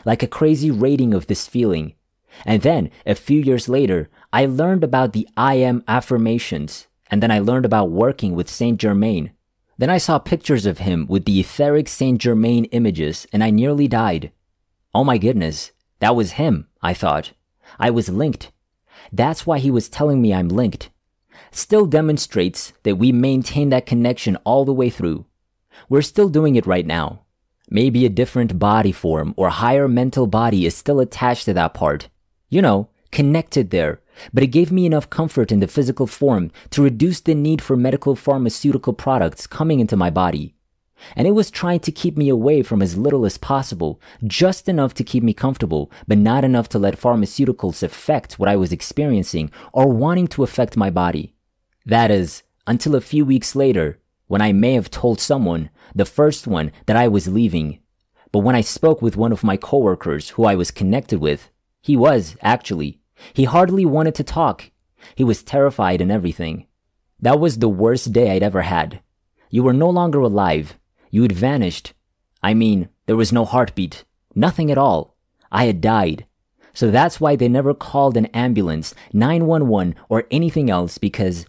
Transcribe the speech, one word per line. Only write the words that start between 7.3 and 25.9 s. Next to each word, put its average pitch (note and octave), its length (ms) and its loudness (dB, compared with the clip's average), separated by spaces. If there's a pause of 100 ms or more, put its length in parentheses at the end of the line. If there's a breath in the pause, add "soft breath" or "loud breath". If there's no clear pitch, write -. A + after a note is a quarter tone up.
learned B2 260 0
about G2+ 260 0
working G#2 420 0
with F2 160 -4
Saint A#2 300 -2
Germain. G2+ 500 0 (480)
Then C#3 140 0
I F#3 80 2
saw D#3+ 180 0
pictures C#3 480 -2
of F#2 140 -2
him F2+ 280 -2
with F#2+ 180 -2
the G2 140 2
etheric D3 480 0
Saint B2+ 320 -2
Germain A#2 460 2
images, E2 640 -4
and G#2 120 0
I A2+ 80 0
nearly C#3+ 360 2
died. G#2 440 -2 (640)
"Oh A#2 80 2
my B2+ 160 2
goodness, F#2 520 -2 (280)
that A2+ 160 2
was G#2+ 180 0
him," C#3 340 -2 (140)
I F2 140 -2
thought. D#2 380 -2 (460 loud breath)
I A#2+ 120 2
was A#2 180 0
linked. A#2 420 -4 (600 loud breath)
That's B2+ 320 -2
why D#3+ 140 0
he C3+ 100 0
was A#2+ 200 0
telling C#3+ 340 0
me G#2+ 100 4
I'm F#2 160 0
linked. G2+ 400 -2 (640 soft breath)
Still G#3 360 0
demonstrates C#3+ 840 -2 (100)
that G2+ 140 0
we A#2+ 140 4
maintain C3+ 580 0
that B2+ 180 0
connection A#2+ 560 0
all C3+ 220 2
the C3+ 80 0
way B2+ 160 0
through. E2+ 360 -6 (600 soft breath)
We're C#3+ 160 4